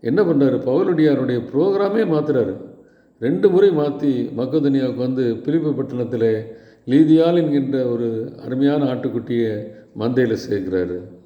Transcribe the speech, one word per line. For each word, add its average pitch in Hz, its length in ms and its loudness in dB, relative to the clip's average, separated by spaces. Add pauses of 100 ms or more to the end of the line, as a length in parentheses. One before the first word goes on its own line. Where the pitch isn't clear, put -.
என்ன 139 220 2
பண்றாரு? 139 380 2
பவுலடியாருடைய 139 800 2 (100)
புரோகிராமே 196 520 0
மாத்துறாரு. 143 520 0 (640)
ரெண்டு 185 300 2
முறை 190 200 6
மாத்தி 143 680 -2
மக்கெதோனியாவுக்கு 135 600 0
வந்து 127 380 -2
பிலிப்பி 151 440 -2
பட்டணத்துல 120 640 -2 (440)
லீதியாள் 160 500 4
என்கின்ற 139 500 0
ஒரு 117 460 -4 (120)
அருமையான 139 500 0
ஆட்டுக்குட்டியை 117 720 -4 (320)
மந்தையில 117 380 0 (120)
சேர்க்கிறாரு. 92 520 -2 (240)